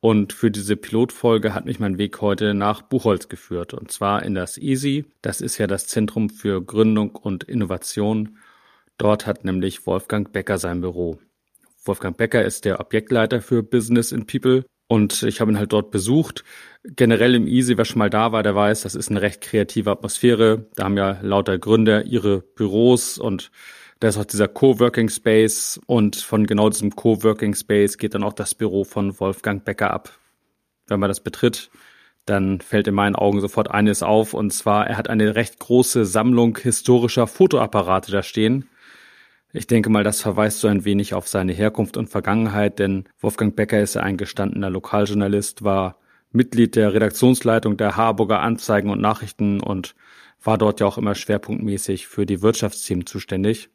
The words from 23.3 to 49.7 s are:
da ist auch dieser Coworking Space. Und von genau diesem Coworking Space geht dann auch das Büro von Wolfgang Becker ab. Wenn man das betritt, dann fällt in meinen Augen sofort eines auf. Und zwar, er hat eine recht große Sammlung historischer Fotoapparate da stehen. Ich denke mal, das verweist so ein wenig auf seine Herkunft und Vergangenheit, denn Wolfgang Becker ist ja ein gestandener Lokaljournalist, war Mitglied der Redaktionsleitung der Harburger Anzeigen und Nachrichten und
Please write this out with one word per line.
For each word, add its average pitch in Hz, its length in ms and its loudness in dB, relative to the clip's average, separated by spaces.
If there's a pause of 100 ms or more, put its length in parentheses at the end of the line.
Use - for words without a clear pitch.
da 113 80 2
ist 98 80 0
auch 104 80 -4
dieser 101 240 0
Coworking 120 600 2
Space. 110 760 0
Und 107 300 2
von 107 320 0
genau 107 200 4
diesem 104 280 -2
Coworking 107 580 0
Space 101 440 0
geht 104 160 -6
dann 101 100 -2
auch 104 80 -4
das - 200 -8
Büro 98 300 -2
von 98 380 -6
Wolfgang 98 440 -4
Becker 101 280 -2
ab. - 260 -10 (720)
Wenn 104 100 -2
man 98 100 0
das 98 140 -4
betritt, - 480 -2 (560)
dann 98 340 0
fällt - 280 0
in 101 80 0
meinen 101 180 2
Augen 101 260 2
sofort 101 300 -2
eines 104 320 2
auf. 110 320 2
Und 104 180 -4
zwar, 104 360 0
er 104 80 -4
hat - 120 -6
eine 107 280 2
recht 110 240 -4
große 123 440 2
Sammlung 113 540 2
historischer 120 680 2
Fotoapparate 107 840 2
da 98 140 -2
stehen. 117 440 0 (840)
Ich - 160 -10
denke 110 200 2
mal, 104 140 4
das 104 180 -2
verweist 107 380 0
so - 80 0
ein 101 180 2
wenig 101 300 -2
auf 95 140 -6
seine 92 240 -2
Herkunft 107 440 -2
und 113 120 -6
Vergangenheit, 104 720 -2
denn 98 240 0 (160)
Wolfgang 104 340 -2
Becker 107 260 0
ist 101 140 -2
ja 104 60 -2
ein 95 160 -2
gestandener 98 540 -4
Lokaljournalist, 101 920 -2
war 95 380 -2 (320)
Mitglied 117 420 2
der 104 180 4
Redaktionsleitung 110 840 2
der 101 200 -2
Harburger 107 440 2
Anzeigen 104 500 0
und 101 100 -2
Nachrichten 104 600 -2
und 95 340 -8 (480)